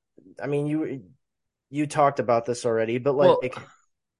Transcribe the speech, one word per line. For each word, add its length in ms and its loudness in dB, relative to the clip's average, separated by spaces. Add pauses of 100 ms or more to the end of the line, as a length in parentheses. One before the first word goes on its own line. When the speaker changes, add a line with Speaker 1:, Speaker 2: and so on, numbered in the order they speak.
(420)
Speaker 1:
I 80 -8
mean, 180 -2
you, 380 -6 (640)
you 160 -4
talked 340 2
about 240 0
this 220 -4
already, 320 0
but, 160 0
Speaker 2:
Well 280 6
Speaker 1:
like, 140 -6 (640)